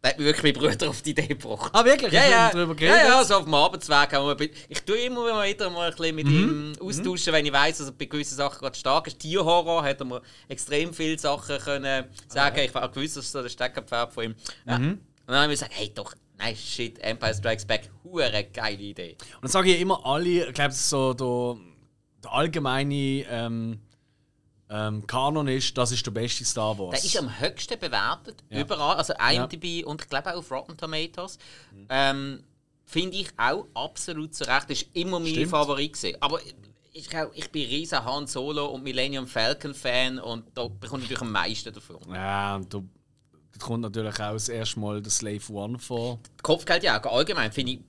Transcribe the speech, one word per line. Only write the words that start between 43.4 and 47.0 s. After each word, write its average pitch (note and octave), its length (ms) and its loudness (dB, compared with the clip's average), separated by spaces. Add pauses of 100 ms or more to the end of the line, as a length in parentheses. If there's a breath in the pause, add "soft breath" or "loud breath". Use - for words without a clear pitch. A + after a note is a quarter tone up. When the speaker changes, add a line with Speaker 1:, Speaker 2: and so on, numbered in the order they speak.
Speaker 2:
kommt A#2 180 -4
natürlich G#2+ 380 -6
auch G#2+ 120 -4
das G#2+ 160 -6
erste A2+ 320 -4
Mal G#2 220 -4
der G#2+ 80 -8
Slave G#2 420 -4
One G#2+ 260 -6
vor. A#2+ 400 -6 (240)
Speaker 1:
Kopfgeldjäger, E3 680 2